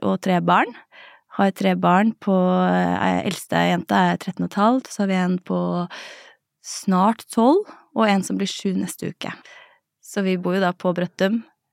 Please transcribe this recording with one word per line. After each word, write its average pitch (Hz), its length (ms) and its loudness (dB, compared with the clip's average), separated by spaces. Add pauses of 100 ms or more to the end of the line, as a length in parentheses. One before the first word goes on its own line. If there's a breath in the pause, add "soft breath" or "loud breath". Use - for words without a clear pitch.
og 190 180 0
tre 180 200 2
barn. 180 260 2 (720 loud breath)
Har 196 140 4
tre 190 220 0
barn 185 380 4
på, - 200 -2 (360)
eh, 180 560 0
eldste - 320 -6
jenta 175 560 2
er 175 60 -2
tretten - 260 -6
og 175 80 -8
et - 60 -6
halvt, 240 300 0
så - 100 -16
har 202 80 0
vi 190 80 0
en 180 240 0
på 175 500 -4 (760 loud breath)
snart 190 720 0
tolv, 285 320 4 (320 loud breath)
og 226 120 2
en 196 160 2
som 190 140 -4
blir 196 120 -4
sju - 280 -4
neste - 340 -6
uke. - 200 -12 (680 loud breath)
Så - 220 -6
vi 185 160 0
bor 180 160 -2
jo 196 60 0
da 180 100 0
på 180 220 -2
Brøttum 190 480 -2 (300)